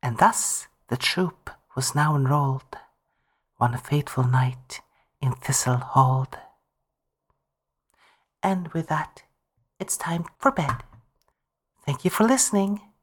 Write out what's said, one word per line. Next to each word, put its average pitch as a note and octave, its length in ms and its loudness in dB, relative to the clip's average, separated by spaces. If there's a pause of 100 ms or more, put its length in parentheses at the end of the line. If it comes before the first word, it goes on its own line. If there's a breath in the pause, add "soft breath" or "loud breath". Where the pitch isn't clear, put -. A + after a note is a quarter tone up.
And A#2 140 -4
thus - 500 2 (220)
the A#2+ 80 -2
troop - 520 -4 (260)
was C3 200 -4
now D3+ 200 2
enrolled, C3+ 640 0 (800)
one A#2+ 200 2
fateful - 480 0
night B2+ 560 0 (400)
in C3 120 0
Thistlehold. C3 1000 0 (2000 soft breath)
And F#3 300 0
with E3 160 -4
that, - 340 -4 (560)
it's - 180 -6
time E3+ 280 -4 (120)
for C4+ 140 4
bed. - 320 -4 (1000)
Thank C#3 180 -4
you F3+ 80 0
for A3 140 2
listening. G#3 560 2 (220)